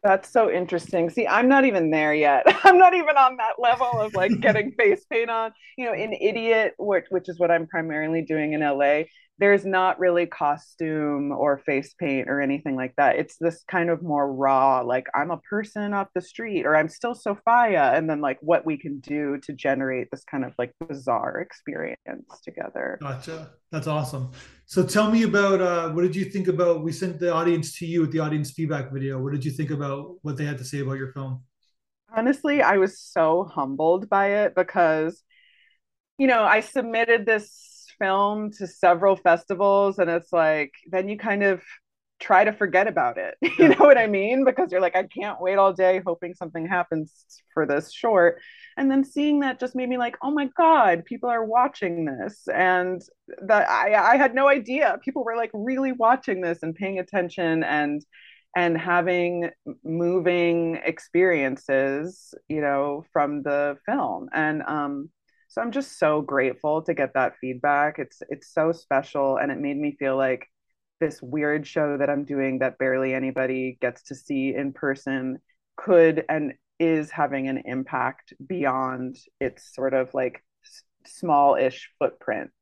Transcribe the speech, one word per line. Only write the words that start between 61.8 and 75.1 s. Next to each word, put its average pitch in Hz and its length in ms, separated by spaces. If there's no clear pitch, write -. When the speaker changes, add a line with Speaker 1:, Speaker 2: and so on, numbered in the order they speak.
Speaker 1:
you 151 120
know, 143 520
from 147 300
the 143 340
film. 170 460
And, 156 340
um, 143 440
so - 140
I'm 233 100
just 277 260
so 151 220
grateful 143 640
to 165 120
get 135 200
that 131 260
feedback. 143 600
It's, - 280
it's - 240
so 160 200
special. 135 640
And 139 160
it - 60
made 143 180
me 147 220
feel 135 180
like 131 320
this 151 220
weird 147 440
show 147 320
that 143 120
I'm 143 140
doing 135 360
that 131 180
barely 131 360
anybody 131 680
gets - 240
to 139 120
see 135 380
in 139 180
person 135 680